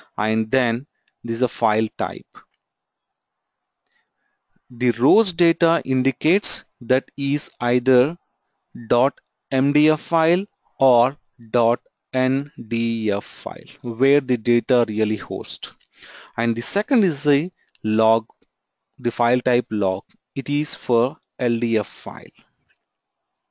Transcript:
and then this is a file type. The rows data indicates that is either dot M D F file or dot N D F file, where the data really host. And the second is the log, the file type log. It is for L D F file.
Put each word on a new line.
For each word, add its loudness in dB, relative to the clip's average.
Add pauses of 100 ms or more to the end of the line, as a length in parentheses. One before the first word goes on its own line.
(160)
and -2
then -2 (380)
this -6
is -2
a 2
file 0 (100)
type. -8 (2250)
The 0
rows 2
data 0
indicates -2 (180)
that -2
is -4 (100)
either 2 (720)
dot 0 (320)
M 0
D 4
F -2
file 0 (340)
or 4 (340)
dot 2 (320)
N -2 (180)
D -2
F -4
file, -16 (120)
where 2
the 0
data 2
really -2
host. -12 (640)
And 0
the -4
second 0
is -2
the 2 (320)
log, 2 (720)
the -4
file 0
type 0
log. -2 (320)
It -8
is -4
for 0 (220)
L 0
D 0
F -2
file. -16 (1300)